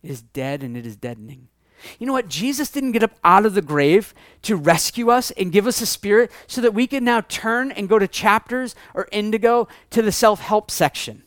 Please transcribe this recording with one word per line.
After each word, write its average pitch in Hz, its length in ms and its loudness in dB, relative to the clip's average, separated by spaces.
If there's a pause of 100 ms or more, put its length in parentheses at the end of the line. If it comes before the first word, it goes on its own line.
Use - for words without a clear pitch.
It 151 80 -14
is 123 100 -12
dead 135 400 -8
and 123 160 -10
it 117 80 -12
is 110 120 -12
deadening. 120 500 -14 (520)
You 233 80 -8
know 269 60 -4
what? 240 160 -4
Jesus 240 420 -4
didn't 262 220 -4
get 226 100 2
up - 200 -4
out 190 220 6
of 208 80 2
the 196 80 0
grave 151 540 2 (280)
to 220 120 -2
rescue 170 540 0
us 240 220 2
and 185 200 -4
give 202 160 2
us 240 140 -2
a 226 40 -6
spirit 208 460 0 (160)
so - 140 -6
that 226 120 2
we 240 140 0
can 269 160 -4
now 240 180 2
turn 240 480 -4
and 208 200 -8
go 214 100 4
to 196 80 2
Chapters 226 680 0 (180)
or 185 180 -6
Indigo 214 560 0 (220)
to 226 120 0
the 214 100 0
self-help 214 600 0
section. - 560 -4